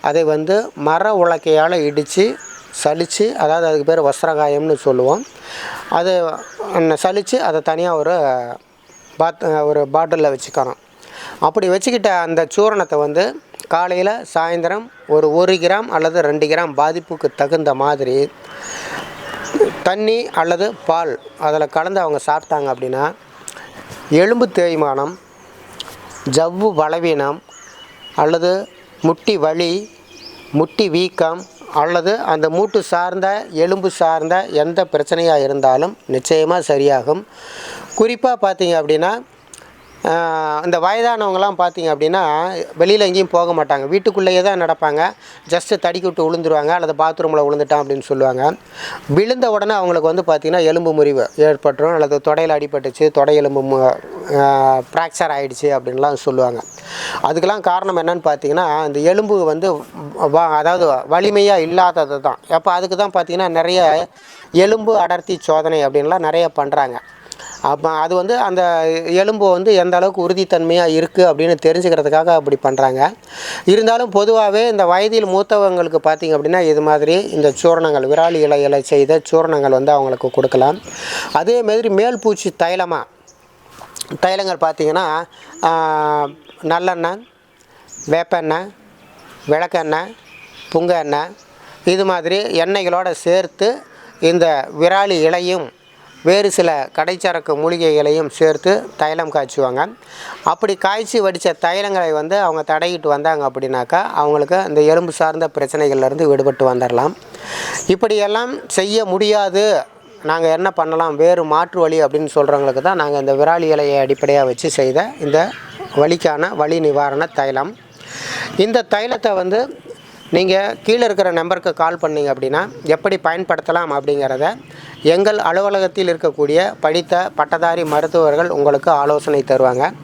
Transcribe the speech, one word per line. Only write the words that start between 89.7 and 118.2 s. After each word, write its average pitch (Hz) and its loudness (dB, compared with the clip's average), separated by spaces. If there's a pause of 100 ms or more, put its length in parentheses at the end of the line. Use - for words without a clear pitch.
புங்க 175 2 (100)
எண்ணெய், 151 -4 (600)
இது 190 0
மாதிரி 180 2 (260)
எண்ணெய்களோட 185 0
சேர்த்து 180 0 (500)
இந்த 165 2 (120)
விராலி 190 2 (120)
இலையும் 180 0 (640)
வேறு 202 4
சில 170 2 (260)
கடைச்சரக்கு 165 -2
மூலிகைகளையும் 156 2
சேர்த்து 160 2 (280)
தைலம் 160 -2
காய்ச்சுவாங்க. 135 -2 (720)
அப்படி 196 -4 (100)
காய்ச்சி 214 -2
வடித்த 175 0 (100)
தைலங்களை 185 -2
வந்து 156 -2 (100)
அவங்க 160 -2
தடவிட்டு 160 -2
வந்தாங்க 151 0
அப்படின்னாக்கா, 131 -2 (200)
அவங்களுக்கு 147 0 (100)
இந்த 151 2 (120)
எலும்பு 170 0
சார்ந்த 160 -2 (100)
பிரச்சனைகள்லேருந்து 139 0
விடுபட்டு 135 2
வந்துடலாம். 123 0 (800)
இப்படியெல்லாம் 214 -2 (260)
செய்ய 208 0
முடியாது, 196 0 (460)
நாங்க 165 0 (100)
என்ன 190 0
பண்ணலாம், 160 -2
வேறு 170 4
மாற்று 170 0
வழி 160 2
அப்படின்னு 151 -2
சொல்றவங்களுக்கு 139 2
தான் 185 0
நாங்க 147 0
இந்த 139 0
விராலி 160 2
இலையை 143 2
அடிப்படையா 139 2
வச்சு 131 -2
செய்த 147 0 (100)
இந்த 156 0 (440)
வலிக்கான 160 0
வலி 160 0
நிவாரண 143 0
தைலம். 139 -4 (800)